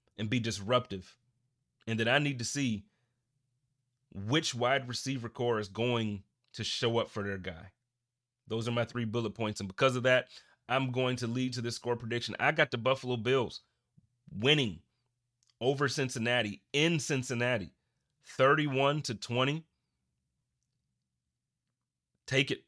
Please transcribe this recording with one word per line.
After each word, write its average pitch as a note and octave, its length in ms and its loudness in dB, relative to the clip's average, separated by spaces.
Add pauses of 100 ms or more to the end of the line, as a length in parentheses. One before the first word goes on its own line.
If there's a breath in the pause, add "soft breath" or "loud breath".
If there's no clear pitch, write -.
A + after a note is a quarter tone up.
(180)
and A2 120 -4
be B2+ 100 2
disruptive. G2+ 760 -2 (720)
And A2+ 120 0
then A2+ 80 2
I C3 120 6
need C#3+ 180 0
to A#2 80 -6
see A2+ 380 -2 (1300)
which A#2+ 400 -2
wide B2 340 0
receiver B2 420 -6
core A#2+ 300 0
is G#2 100 -6
going A2 520 -2 (320)
to A2+ 100 -6
show A#2 360 0
up A2 100 -2
for G#2 140 -6
their G2 160 -4
guy. F2+ 320 -12 (760)
Those A2+ 200 -2
are A#2+ 40 -2
my A#2+ 140 0
three A#2 200 -4
bullet A2 280 -2
points. G#2+ 260 -2
And G2+ 80 -6
because B2+ 280 2
of B2 80 -2
that, B2+ 240 4 (420 loud breath)
I'm C3 220 0
going B2+ 240 0
to A#2+ 120 -4
lead B2+ 260 -2
to A#2+ 80 -6
this A#2 140 -4
score A#2+ 200 -2
prediction. A#2+ 440 -4
I C#3 120 4
got D3+ 180 2
the C3 80 -4
Buffalo B2+ 400 0
Bills A#2+ 440 0 (680)
winning A#2 480 2 (800)
over C3 300 2
Cincinnati A#2+ 720 0 (120)
in D#3+ 260 4
Cincinnati, B2 720 -2 (520)
thirty-one C#3 800 4
to B2+ 140 -4
twenty. C3 500 -2 (2500)
Take C3+ 240 2
it. - 160 -6